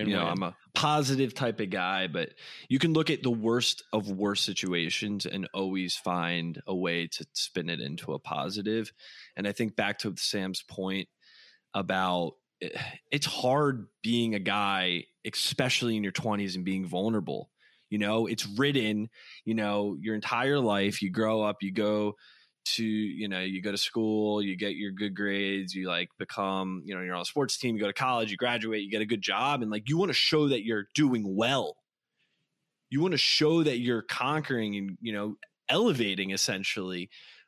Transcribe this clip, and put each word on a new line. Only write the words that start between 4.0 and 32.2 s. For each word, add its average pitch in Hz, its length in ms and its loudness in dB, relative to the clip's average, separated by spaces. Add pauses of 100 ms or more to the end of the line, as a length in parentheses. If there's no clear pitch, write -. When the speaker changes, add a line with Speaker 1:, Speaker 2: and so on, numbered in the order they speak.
Speaker 1:
worst 101 340 0
situations 92 840 0
and 95 280 -4
always 95 400 -2
find 85 720 -2
a 95 80 -4
way 87 320 0
to - 180 -8 (100)
spin - 360 -4
it 82 100 -2
into 76 320 -6
a 73 60 -2
positive. 104 720 -4 (440)
And 101 100 -4
I 101 60 -2
think 110 240 -2
back 101 240 0
to 101 180 -4
Sam's 95 440 -2
point 95 460 -4 (640)
about, 92 600 0 (280)
eh, 87 100 -6 (420)
it's 143 140 2
hard 131 600 2 (160)
being 117 320 2
a 101 60 0
guy, 95 640 2 (200)
especially - 720 0
in 104 60 0
your 98 100 -2
twenties, 101 440 -2
and 92 80 -4
being 95 200 0
vulnerable. 90 680 -2 (400)
You 104 80 0
know, 107 280 2
it's 107 180 -2
written, 110 640 2 (360)
you 113 100 0
know, 104 460 0
your 107 160 -2
entire 127 420 0
life. 104 420 2
You 98 100 0
grow 110 320 2
up, 104 200 0
you 98 80 -2
go 104 460 2 (580)
to, 113 100 0
you 107 440 -2
know, 95 100 -4
you 92 240 -4
go 104 80 -2
to 101 80 -2
school, 107 640 2
you 95 140 -2
get 101 180 -2
your 98 160 -4
good 98 240 -4
grades, 98 580 -2
you, 92 140 -4
like, 90 220 -2 (100)
become, 95 680 -2
you 95 120 -8
know, 92 40 -6
you're 90 140 -4
on 90 60 -2
a 87 40 -4
sports - 320 0
team, 117 200 -2
you 101 40 -2
go 104 60 0
to 101 60 0
college, 123 400 0
you 95 40 -8
graduate, 110 460 -2
you 98 80 -8
get 107 120 0
a 107 40 -4
good 107 160 -2
job. 123 400 0
And, 107 80 -2
like, 107 180 -4
you 147 80 2
wanna 190 180 2
show 151 340 4
that 120 160 0
you're 107 220 -2 (100)
doing 117 400 2
well. 113 400 0 (1120)